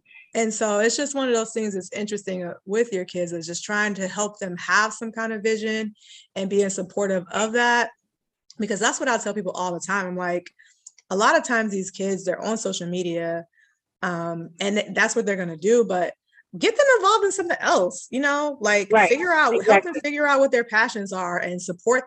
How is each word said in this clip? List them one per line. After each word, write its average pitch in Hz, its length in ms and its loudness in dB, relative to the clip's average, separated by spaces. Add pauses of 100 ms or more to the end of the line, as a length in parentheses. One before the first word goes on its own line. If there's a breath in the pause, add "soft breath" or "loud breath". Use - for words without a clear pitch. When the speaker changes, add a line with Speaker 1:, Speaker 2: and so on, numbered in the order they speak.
(360 soft breath)
Speaker 1:
and 220 180 0
so 214 260 0
it's 226 180 2
just 277 180 -4
one 269 120 0
of 240 80 2
those 226 180 -2
things 214 200 -4
that's 185 200 -8
interesting, 202 500 -6
uh, 175 100 -8 (120)
with 226 280 0
your 180 120 -2
kids, 175 260 -4
is 165 160 -8
just 170 160 -10
trying 208 320 0
to 190 120 -4
help 202 320 -4
them 180 180 -6
have 208 360 2
some 226 180 -10
kind 226 220 -6
of 208 100 -6
vision 220 500 -2 (420 soft breath)
and 190 140 -4
being 196 200 2
supportive 190 600 -2
of 220 220 0
that. 240 380 2 (680)
Because 202 200 -2
that's 226 200 0
what 269 100 -2
I 233 80 2
tell 208 160 -4
people 196 200 -6
all 180 200 -4
the 170 120 -6
time. 190 220 -2
I'm 180 100 -6
like, 175 340 -4 (580 soft breath)
a 190 60 -2
lot 254 220 6
of 311 60 2
times 220 280 0
these 190 200 -6
kids, 190 340 -4
they're 180 160 -2
on 220 160 -2
social 190 300 -6
media, 170 580 -4 (580)
um, 170 560 -6
and 202 180 0
th-, 196 160 -2
that's 214 220 2
what 226 100 0
they're 202 120 0
gonna 175 200 -6
do, 220 280 4
but 180 280 -2 (440 soft breath)
get 392 180 2
them 571 100 4 (120)
involved 403 280 4
in 392 60 2
something 349 280 -4
else, - 520 0
you 247 100 -2
know, 285 400 0
like, 208 300 2
Speaker 2:
Right. 214 180 6
Speaker 1:
figure 330 240 2
out, 277 320 4
help 202 180 8
them 359 100 -6
Speaker 2:
Exactly. 294 100 -6
Speaker 1:
figure 294 240 0
out 277 120 6
what 277 120 6
their 240 140 2
passions 220 480 0
are 175 260 -2
and 180 220 -4
support 233 460 0